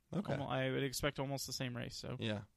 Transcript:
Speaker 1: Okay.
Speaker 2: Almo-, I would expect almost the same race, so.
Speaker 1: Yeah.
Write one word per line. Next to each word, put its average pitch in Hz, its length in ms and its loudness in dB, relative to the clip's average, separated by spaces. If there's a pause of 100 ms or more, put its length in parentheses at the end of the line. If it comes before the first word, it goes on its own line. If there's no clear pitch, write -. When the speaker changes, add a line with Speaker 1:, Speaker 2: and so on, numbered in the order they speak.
(160)
Speaker 1:
Okay. 202 180 0
Speaker 2:
Almo-, 135 140 0
I 131 240 2
would 131 120 2
expect 139 360 2
almost 135 280 0
the 131 60 -4
same 123 220 -2
race, 117 200 -4
so. 127 240 -4
Speaker 1:
Yeah. 110 200 2 (180)